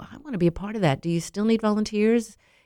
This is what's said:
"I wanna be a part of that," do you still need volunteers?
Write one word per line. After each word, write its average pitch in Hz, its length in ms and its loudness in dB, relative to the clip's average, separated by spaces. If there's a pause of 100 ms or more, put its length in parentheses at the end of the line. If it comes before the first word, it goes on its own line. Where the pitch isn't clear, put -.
(120)
"I - 60 -18
wanna 254 200 -8
be 170 100 4
a 170 40 2
part 202 240 -8
of 220 60 -4
that," 139 200 2
do 170 80 -6
you 170 100 0
still 202 260 -4
need 226 160 2
volunteers? 214 760 0 (280)